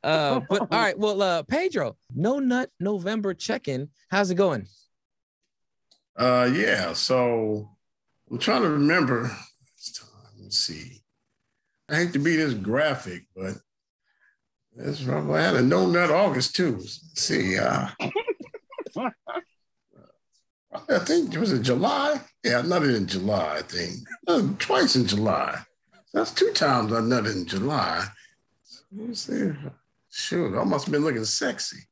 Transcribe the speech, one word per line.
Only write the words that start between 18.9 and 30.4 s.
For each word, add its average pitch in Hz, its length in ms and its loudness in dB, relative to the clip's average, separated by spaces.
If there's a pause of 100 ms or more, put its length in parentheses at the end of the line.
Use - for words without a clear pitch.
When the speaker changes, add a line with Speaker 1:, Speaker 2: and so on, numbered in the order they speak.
Speaker 2:
I 226 100 4
think 262 340 2
it 160 60 -2
was 202 120 2
in 120 120 2
July. 254 580 2 (220)
Yeah, 123 160 2
I - 20 -2
nutted 156 340 2
in 98 120 0
July, 90 500 0
I 76 40 -4
think. 87 380 -8 (280)
Uh, 311 140 4 (160)
twice - 380 2
in 123 100 4
July. 101 540 0 (540)
That's - 180 0
two - 220 2
times 120 400 2
I 113 80 2
nutted 113 340 0
in 90 100 -4
July. 95 600 -2 (840)
Let 214 180 -12
me 233 60 -8
see. 220 360 -4 (600)
Shoot, 139 480 -4